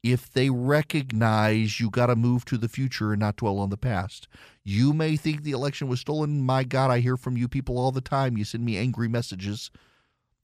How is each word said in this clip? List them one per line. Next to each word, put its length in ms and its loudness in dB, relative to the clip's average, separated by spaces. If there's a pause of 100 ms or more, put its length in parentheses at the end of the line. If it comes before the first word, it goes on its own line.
if 280 0
they 200 2
recognize 1300 2
you 100 0
gotta 260 2
move 300 2
to 140 -2
the 100 -2
future 420 -2
and 80 0
not 180 0
dwell 200 0
on 140 -2
the 40 -4
past. 520 -4 (360)
You 300 2
may 240 0
think 240 -2
the 80 -8
election 380 -4
was 120 -2
stolen. 460 -2
My 180 2
God, 280 2
I 80 4
hear 180 2
from 180 -4
you 120 0
people 320 -4
all 120 2
the 80 -4
time. 380 0
You 80 0
send 180 -6
me 140 -2
angry 300 -2
messages 640 -6 (720)